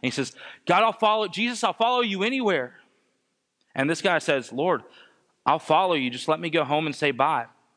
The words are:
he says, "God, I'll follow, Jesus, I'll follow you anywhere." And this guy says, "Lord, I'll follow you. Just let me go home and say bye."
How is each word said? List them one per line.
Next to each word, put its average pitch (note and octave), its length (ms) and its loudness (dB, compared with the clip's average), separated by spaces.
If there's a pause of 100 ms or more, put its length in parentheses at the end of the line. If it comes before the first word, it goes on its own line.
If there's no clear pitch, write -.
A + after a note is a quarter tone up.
he B2+ 100 -2
says, - 240 -6 (300)
"God, F3+ 180 4
I'll A3+ 100 2
follow, G#3+ 340 2
Jesus, A3+ 360 -4
I'll F#3+ 100 2
follow B3 280 0
you G3 220 -2
anywhere." G#3 560 -2 (960)
And C#3 140 0
this E3 120 -2
guy F3 180 2
says, C#3 340 -2
"Lord, C#3+ 300 0 (640)
I'll D3+ 140 2
follow F3+ 340 2
you. C3 160 0
Just B2 180 -8
let D#3 120 0
me E3+ 100 -6
go D#3 140 0
home D3 220 0
and D3 100 -4
say C#3+ 160 0
bye." C3 360 0 (300)